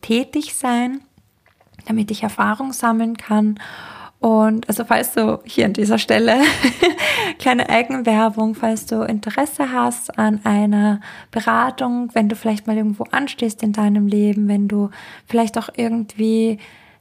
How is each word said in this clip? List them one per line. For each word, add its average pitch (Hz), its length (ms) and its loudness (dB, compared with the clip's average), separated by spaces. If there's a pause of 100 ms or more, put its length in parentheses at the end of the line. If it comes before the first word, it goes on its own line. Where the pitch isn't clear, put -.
tätig 262 540 -2
sein, 247 460 -2 (880)
damit 220 240 0
ich 208 120 -6
Erfahrung 214 500 -2
sammeln 226 440 0
kann. 214 420 0 (640)
Und 220 480 4
also 233 160 -2
falls 233 300 2
du 220 300 0
hier - 200 0
an 202 80 2
dieser 214 260 0
Stelle, 220 380 2 (520)
<laughs> 453 500 -2
kleine 254 320 0
Eigenwerbung, 226 840 2
falls 220 300 -2
du 220 160 -4
Interesse 240 720 -2
hast 240 460 -4
an 214 260 2
einer 208 560 2 (300)
Beratung, 240 840 -2
wenn 220 160 2
du 220 80 -2
vielleicht 214 300 -2
mal 214 100 0
irgendwo 214 340 -2
anstehst 240 520 -2
in 214 100 0
deinem 208 340 2
Leben, 208 400 2
wenn 202 220 2
du 202 220 0 (360)
vielleicht 233 300 0
auch 226 180 -6
irgendwie 226 840 0 (420)